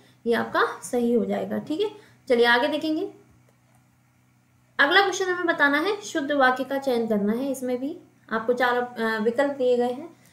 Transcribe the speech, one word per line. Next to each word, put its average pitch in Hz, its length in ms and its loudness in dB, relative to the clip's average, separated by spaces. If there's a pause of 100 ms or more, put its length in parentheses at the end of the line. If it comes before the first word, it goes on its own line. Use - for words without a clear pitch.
(260)
ये 233 80 2
आपका 226 320 0 (160)
सही 240 320 0
हो 214 120 2
जाएगा। 202 320 -4
ठीक 302 240 -6
है, 427 80 -2 (400)
चलिए 240 160 4
आगे 247 220 4
देखेंगे, 311 420 -4 (1700)
अगला 320 220 6
question 381 240 -2
हमें 349 220 -2
बताना 302 320 2
है, 403 220 -2
शुद्ध 294 300 -4
वाक्य 262 320 4
का 269 140 -4
चयन 240 300 0
करना 208 260 2
है। 269 180 -2
इसमें 254 280 -4
भी 285 160 -6 (360)
आपको 226 220 0
चार, 247 240 2
अ, 226 420 -2
विकल्प 240 320 0
दिए 254 260 0
गए 240 140 0
हैं। 302 180 -10 (240)